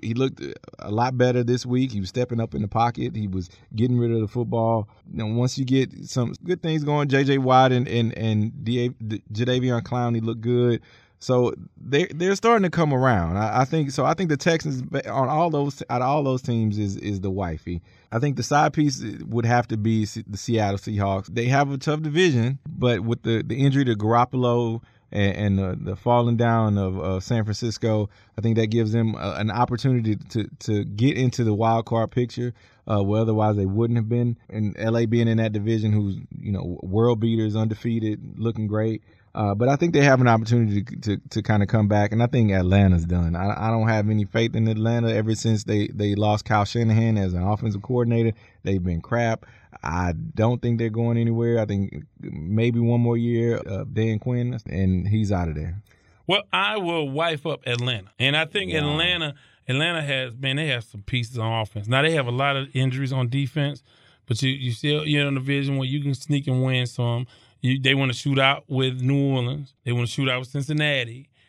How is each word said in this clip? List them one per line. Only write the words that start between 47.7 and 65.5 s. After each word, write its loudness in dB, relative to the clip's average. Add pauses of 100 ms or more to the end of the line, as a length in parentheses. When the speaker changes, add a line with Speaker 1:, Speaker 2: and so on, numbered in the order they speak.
Speaker 1:
coordinator. 2 (300)
They've 0
been -2
crap. -2 (380)
I -2 (200)
don't 2
think 0
they're 0
going 0
anywhere. 2
I 0
think -4 (140)
maybe 0
one 2
more 2
year 0
of -8
Dan 0
Quinn, -4 (120)
and 2
he's 2
out 0
of -4
there. -8 (440)
Speaker 2:
Well, 0
I -2
will -2
wife -2
up -4
Atlanta, -4 (100)
and 2
I 0
think -4
Speaker 1:
Wow. 0
Speaker 2:
Atlanta, -2 (340)
Atlanta -2
has, -4
man, -4
they -2
have -4
some -18
pieces -4
on -2
offense. -8
Now 2
they 2
have 0
a -4
lot 0
of -6
injuries -2
on 0
defense, -2 (420)
but -2
you, 2
you -4
still, -2
you're 2
in -2
a -2
division -2